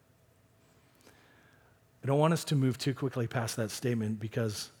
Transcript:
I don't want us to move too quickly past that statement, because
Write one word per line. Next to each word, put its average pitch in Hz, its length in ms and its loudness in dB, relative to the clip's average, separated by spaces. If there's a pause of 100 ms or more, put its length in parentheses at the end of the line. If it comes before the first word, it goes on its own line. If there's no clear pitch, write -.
(2000)
I - 40 -8
don't 139 120 4
want 156 140 6
us 160 120 0
to 160 100 0
move 131 240 4
too 135 160 0
quickly 127 320 -2
past 117 300 -4
that 110 140 -2
statement, 110 500 -2
because 110 500 -4 (100)